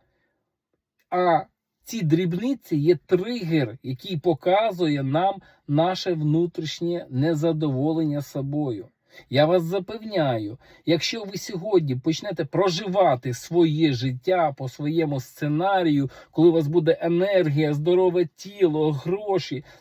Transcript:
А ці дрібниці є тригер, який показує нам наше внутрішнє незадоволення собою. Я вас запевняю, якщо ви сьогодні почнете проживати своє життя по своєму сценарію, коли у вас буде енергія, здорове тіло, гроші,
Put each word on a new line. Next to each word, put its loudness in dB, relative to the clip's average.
А 2
ці -8
дрібниці 0
є 2
тригер, -2
який -8
показує 0
нам 0
наше 0
внутрішнє -2
незадоволення 0
собою. -6
Я 4
вас 2
запевняю, -4
якщо -2
ви -10
сьогодні 0
почнете -4
проживати 0
своє 0
життя -2
по -8
своєму -2
сценарію, 0
коли 6
у 2
вас 2
буде 2
енергія, 2
здорове 2
тіло, 0
гроші, -4